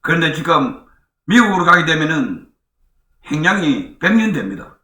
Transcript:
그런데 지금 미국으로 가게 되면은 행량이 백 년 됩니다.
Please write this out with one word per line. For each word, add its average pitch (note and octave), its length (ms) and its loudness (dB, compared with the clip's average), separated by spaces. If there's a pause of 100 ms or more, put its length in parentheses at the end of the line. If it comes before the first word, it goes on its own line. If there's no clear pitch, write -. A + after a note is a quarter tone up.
그런데 E3 320 -2
지금 D3 520 -2 (400)
미국으로 G3 400 2
가게 E3+ 200 4
되면은 D#3 640 -2 (760)
행량이 D#3+ 720 -2
백 G3 160 0
년 A3 200 2
됩니다. G2 500 -10